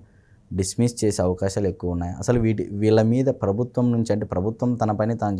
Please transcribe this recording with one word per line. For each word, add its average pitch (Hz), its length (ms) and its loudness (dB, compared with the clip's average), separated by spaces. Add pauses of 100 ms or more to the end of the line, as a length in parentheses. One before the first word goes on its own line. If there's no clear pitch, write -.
(580)
డిస్మిస్ 117 420 0
చేసే 104 260 0
అవకాశాలు 95 460 0
ఎక్కువ 87 220 -4
ఉన్నాయి. 87 260 -4
అసలు 120 240 0
వీటి, 107 180 0 (200)
వీళ్ళ 110 180 6 (100)
మీద 131 180 2 (140)
ప్రభుత్వం 123 500 0
నుంచి, 113 220 0
అంటే 107 160 -2
ప్రభుత్వం 113 400 -2 (100)
తన 110 200 0
పని 110 220 0
తాను 101 180 0